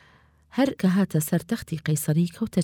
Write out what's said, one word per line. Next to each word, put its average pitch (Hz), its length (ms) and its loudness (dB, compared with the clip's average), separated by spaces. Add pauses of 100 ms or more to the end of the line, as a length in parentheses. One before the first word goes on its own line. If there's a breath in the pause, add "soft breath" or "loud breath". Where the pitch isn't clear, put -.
(560 soft breath)
هەر 269 140 2 (100)
کە 190 160 2
هاتە 180 320 2
سەر 170 220 0
تەختی 165 360 -6
قەیسەری، 156 480 0
کەوتە - 300 -2